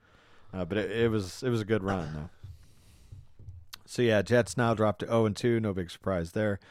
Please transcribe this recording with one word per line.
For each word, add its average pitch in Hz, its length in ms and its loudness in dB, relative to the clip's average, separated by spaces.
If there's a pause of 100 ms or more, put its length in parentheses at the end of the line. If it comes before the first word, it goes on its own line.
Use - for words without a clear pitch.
(540)
Uh, 92 100 -4
but 90 140 -2
it, 95 140 -2
it 117 200 2
was, 98 300 -2
it 131 80 -2
was 117 120 2
a 101 40 -4
good 104 180 0
run, 92 300 -2
though. 78 160 -10 (1600)
So, - 160 -2
yeah, 110 180 6
Jets 113 340 2
now 117 200 2
drop 104 240 2
to - 80 -6
oh 113 180 4
and 104 100 2
two. 117 240 2
No 107 140 0
big 87 160 -6
surprise 85 440 -2
there. 107 260 0 (120)